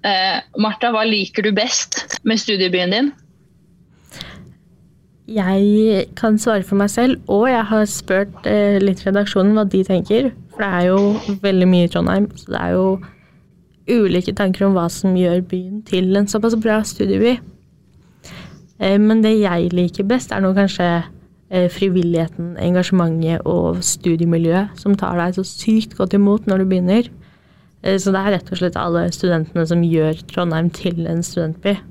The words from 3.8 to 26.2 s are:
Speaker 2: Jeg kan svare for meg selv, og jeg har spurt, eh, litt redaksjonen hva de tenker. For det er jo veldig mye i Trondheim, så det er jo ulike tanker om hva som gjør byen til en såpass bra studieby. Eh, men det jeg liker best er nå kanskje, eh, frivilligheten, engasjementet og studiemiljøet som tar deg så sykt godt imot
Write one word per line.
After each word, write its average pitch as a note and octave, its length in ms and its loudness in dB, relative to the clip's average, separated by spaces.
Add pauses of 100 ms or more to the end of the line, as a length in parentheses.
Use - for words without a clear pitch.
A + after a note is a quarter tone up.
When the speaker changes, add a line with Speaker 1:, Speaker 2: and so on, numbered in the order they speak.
Speaker 2:
Jeg G#3 800 2 (100)
kan G#3+ 240 2
svare G#3 240 0
for - 140 -2
meg G3+ 100 0
selv, B3 300 0 (100)
og G3+ 160 2
jeg B3 220 2
har G#3+ 180 2
spurt, - 640 -4
eh, G3+ 320 2
litt F#3+ 240 0
redaksjonen G3+ 480 2
hva G#3+ 140 2
de F#3+ 180 2
tenker. G#3 460 0 (180)
For - 140 -8
det G3 60 -4
er F3+ 180 0
jo G3+ 560 0
veldig F#3 260 4
mye F3 160 6
i E3+ 60 -2
Trondheim, F#3+ 420 0
så - 160 -20
det - 100 -4
er F3 140 -2
jo F#3 120 2 (1000)
ulike G3 480 2
tanker G3 320 0
om G3 80 4
hva E3+ 160 0
som F#3 240 -2
gjør F3+ 320 0
byen F#3 400 -8
til F#3 300 0
en G3+ 100 2
såpass A3+ 340 0
bra A3 220 2
studieby. G#3 560 0 (1400)
Eh, G3 180 2
men G#3+ 240 6
det G#3+ 160 4
jeg F3 320 2
liker F3+ 380 0
best B3+ 240 -2
er G3+ 80 -2
nå F#3+ 140 2
kanskje, F3+ 500 0 (460)
eh, F3+ 180 2
frivilligheten, E3+ 880 -2
engasjementet E3+ 880 0
og E3+ 300 0
studiemiljøet E3+ 1000 0
som G3+ 180 0
tar F#3 200 -4
deg F3 180 -2
så F#3+ 120 -4
sykt - 500 -2
godt F#3+ 180 -2
imot G3+ 320 2